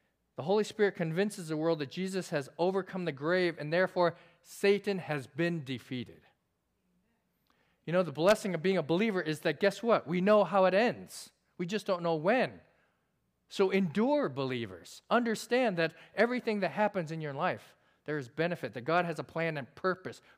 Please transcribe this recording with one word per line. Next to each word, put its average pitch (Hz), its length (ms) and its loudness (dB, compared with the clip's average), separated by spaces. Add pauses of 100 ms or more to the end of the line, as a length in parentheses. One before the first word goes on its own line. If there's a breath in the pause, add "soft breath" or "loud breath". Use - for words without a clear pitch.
(360)
The 127 60 -6
Holy 202 220 2
Spirit 202 320 0
convinces 175 520 -2
the 160 80 -2
world 160 220 2
that 143 120 -6
Jesus 185 380 -6
has 143 300 -4
overcome 185 480 -2
the 156 60 -2
grave 170 460 0
and 151 140 -6
therefore 180 440 2 (260 loud breath)
Satan 202 560 0
has 147 280 -4
been 170 380 -2
defeated. 127 560 -8 (1700)
You 156 80 -2
know, 185 80 6
the 156 100 -6
blessing 190 420 2
of 156 80 -4
being 190 140 2
a 165 60 2
believer 185 400 0
is 156 180 -4
that, 160 180 -2
guess 196 240 0
what? 226 240 2
We 180 140 0
know 208 240 6
how 190 220 4
it 180 80 4
ends. 185 560 -2 (260)
We 180 100 -4
just 196 200 -4
don't 180 160 -2
know 170 120 0
when. 165 380 2 (960)
So 190 220 2
endure, 202 580 2
believers. 123 720 -6 (100)
Understand 233 680 2
that 165 160 0 (200 loud breath)
everything 226 460 0
that 175 100 0
happens 190 400 -2
in 160 100 -8
your 147 120 -8
life, 139 420 -4 (320 soft breath)
there 151 100 -4
is 131 120 -8
benefit, 160 460 -4
that 127 100 -10
God 165 220 2
has 160 120 -6
a 143 60 -6
plan 160 340 -4
and 127 160 -12
purpose 170 480 -6 (160 soft breath)